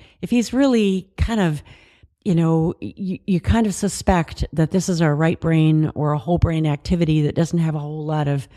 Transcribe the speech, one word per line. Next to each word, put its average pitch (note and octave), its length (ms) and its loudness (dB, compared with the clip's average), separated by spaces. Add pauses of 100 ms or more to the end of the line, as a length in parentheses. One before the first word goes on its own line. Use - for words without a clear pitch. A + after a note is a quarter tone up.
(220)
if F3 80 -6
he's A#3 220 0
really A3+ 640 0
kind A3 240 0
of, D#3 220 0 (640)
you F3 100 0
know, E3 480 2
y-, F#3 440 -8
you F3+ 140 0
kind A3+ 260 2
of F#3+ 80 -2
suspect - 800 -2
that D3+ 180 0
this F#3 180 -2
is E3+ 120 0
a D#3 120 2
right D#3+ 280 0
brain D#3 540 2
or D3 180 -2
a D3+ 60 -2
whole E3+ 200 -2
brain D#3+ 280 0
activity D#3 560 0
that D3 120 0
doesn't E3+ 240 0
have D#3+ 160 0
a D#3 60 -4
whole D3+ 240 -8
lot D3+ 240 -2
of C#3+ 280 -2